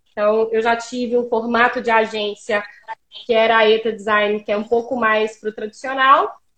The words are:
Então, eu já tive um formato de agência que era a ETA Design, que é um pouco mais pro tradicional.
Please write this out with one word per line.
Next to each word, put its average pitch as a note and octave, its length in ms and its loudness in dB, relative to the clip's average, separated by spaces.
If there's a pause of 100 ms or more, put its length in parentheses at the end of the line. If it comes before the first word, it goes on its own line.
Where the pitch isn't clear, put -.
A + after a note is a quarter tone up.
(120)
Então, A3 400 0
eu A3 120 0
já A#3 120 2
tive A#3+ 400 -4
um A#3+ 140 -2
formato A#3 500 0
de A3+ 120 -2
agência G#3+ 720 -2 (600)
que A#3+ 80 0
era A3+ 240 4
a A3 120 6
ETA A3 220 2
Design, G#3 520 -2
que - 80 -4
é G#3 60 0
um A3 60 -4
pouco A#3 320 -2
mais A3 440 -2
pro G#3+ 140 -8
tradicional. C4+ 840 0 (220)